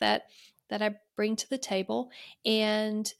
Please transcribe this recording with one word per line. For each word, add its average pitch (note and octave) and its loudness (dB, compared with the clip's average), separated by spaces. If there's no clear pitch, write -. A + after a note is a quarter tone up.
that, G#3 4
that G#3 -4
I G#3+ 0
bring G#3+ 0
to - -6
the C4+ -2
table, A3 -2
and G#3+ 2